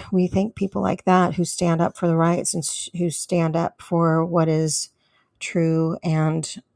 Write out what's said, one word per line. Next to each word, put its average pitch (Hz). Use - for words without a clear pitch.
we 180
thank 196
people 196
like 190
that 180
who 175
stand 165
up -
for -
the 165
rights 170
and 165
s-, -
who 170
stand 165
up -
for 165
what 170
is 156
true 160
and 156